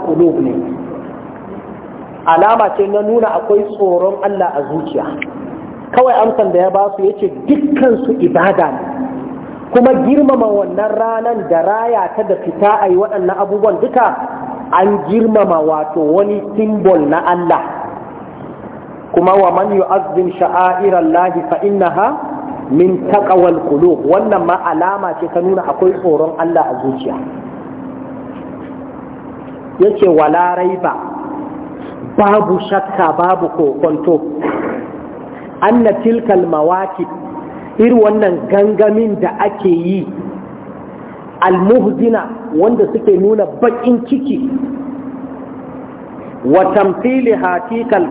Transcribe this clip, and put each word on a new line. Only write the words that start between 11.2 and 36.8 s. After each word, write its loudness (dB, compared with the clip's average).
da 2
raya 0
ta -2
da 0
fita 2
a 2
yi 4
waɗannan 0
abubuwan 0
duka 2
an 2
girmama 4
wato 0
wani 2
symbol 4
na 2
Allah. 2
Kuma 4
"wa 6
man 0
yu'azzim 0
sha'airallahi 2
fa -2
innaha 2
min 2
taqwal 4
qulub." 2
Wannan 2
ma 2
alama -2
ce -6
ta -2
nuna 0
akwai 2
tsoron 0
Allah 2
a -2
zuciya. -4
Yace 4
"wala 4
raiba", -2
babu 4
shakka, 0
babu 0
kokonto. 0
Anna 4
tilkal 2
mawaqif, 0